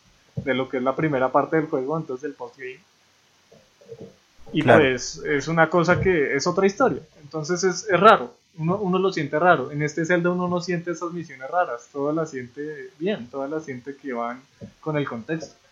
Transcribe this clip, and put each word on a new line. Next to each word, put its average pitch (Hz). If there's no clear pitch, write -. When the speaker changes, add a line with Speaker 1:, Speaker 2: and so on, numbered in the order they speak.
Speaker 1:
de 139
lo 131
que 131
es 123
la 131
primera 131
parte 147
del 156
juego, 143
entonces 147
el 143
postgame. 131
Y 151
Speaker 2:
Claro. 123
Speaker 1:
pues 131
es 147
una 165
cosa 170
que 143
es 139
otra 190
historia, 196
entonces 160
es, 185
es 180
raro, 180
uno, 165
uno 185
lo 185
siente 151
raro. 156
En 147
este 160
Zelda 175
uno 180
no 175
siente 175
esas 170
misiones 143
raras, 160
todo 143
la 160
siente 139
bien, 190
todas 139
las 156
siente 139
que 139
van 120
con 156
el 139
contexto, 151